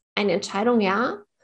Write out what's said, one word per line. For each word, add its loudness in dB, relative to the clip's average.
eine 0
Entscheidung, 0
ja. 0